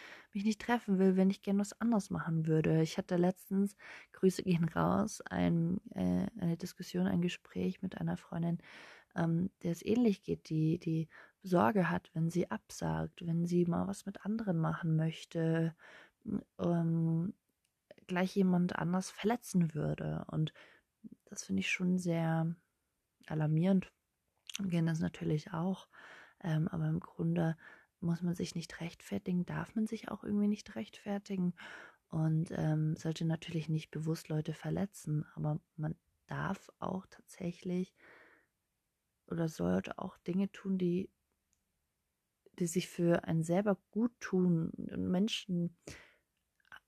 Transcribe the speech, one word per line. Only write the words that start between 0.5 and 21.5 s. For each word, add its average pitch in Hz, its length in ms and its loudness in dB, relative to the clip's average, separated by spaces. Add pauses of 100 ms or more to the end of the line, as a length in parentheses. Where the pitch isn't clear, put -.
treffen 226 380 2
will, 190 160 6
wenn 190 140 6
ich 196 120 -2
gern 202 180 2
was - 200 -4
anderes 220 300 2
machen 160 380 0
würde. 160 340 6
Ich - 160 0
hatte - 200 0
letztens, 190 580 2 (380)
Grüße - 300 2
gehen 170 260 2
raus, 180 520 2
ein, 175 580 2 (120)
äh, 180 360 0 (120)
eine 170 180 0
Diskussion, 180 480 -4
ein 185 160 2
Gespräch 185 600 -4
mit - 180 -6
einer 170 180 -2
Freundin, 170 400 -4 (580)
ähm, 170 360 0 (120)
der 170 80 -2
es - 140 -6
ähnlich 226 380 2
geht, 165 260 -4
die, 160 300 2
die 160 280 -2 (360)
Sorge 185 480 4
hat, 180 220 -4
wenn 165 160 0
sie 175 200 0
absagt, 160 760 -4
wenn 170 200 0
sie 175 200 2
mal 175 220 0
was 196 180 -8
mit - 200 -12
anderen 208 340 -2
machen 160 360 0
möchte, 160 800 0 (840)
ähm, 165 720 2 (720)
gleich 185 280 0
jemand 180 420 4
anders 180 340 -2
verletzen 185 640 0
würde. 151 560 -2
Und 156 220 0 (720)
das - 200 -14
finde 190 160 0